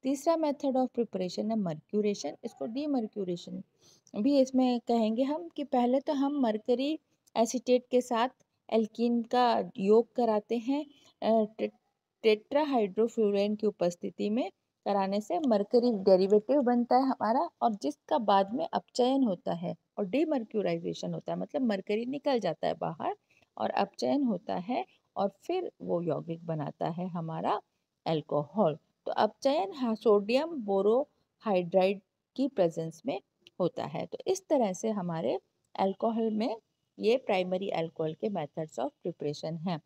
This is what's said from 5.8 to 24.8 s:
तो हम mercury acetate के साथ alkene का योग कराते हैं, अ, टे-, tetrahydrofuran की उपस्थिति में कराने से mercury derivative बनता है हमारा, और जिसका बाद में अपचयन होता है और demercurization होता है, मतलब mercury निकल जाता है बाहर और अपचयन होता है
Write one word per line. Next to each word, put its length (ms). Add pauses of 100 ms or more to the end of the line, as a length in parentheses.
तो 120
हम 280
mercury 580 (380)
acetate 540
के 100
साथ 280 (460)
alkene 520
का 500
योग 360
कराते 460
हैं, 280 (360)
अ, 360
टे-, 120 (540)
tetrahydrofuran 1400
की 60
उपस्थिति 640
में 200 (340)
कराने 360
से 260
mercury 460
derivative 680
बनता 340
है 60
हमारा, 480 (120)
और 120
जिसका 440
बाद 360
में 180
अपचयन 520
होता 280
है 220 (240)
और 60
demercurization 1080
होता 180
है, 60
मतलब 240
mercury 440
निकल 340
जाता 260
है 80
बाहर 420 (420)
और 120
अपचयन 520
होता 320
है 320 (300)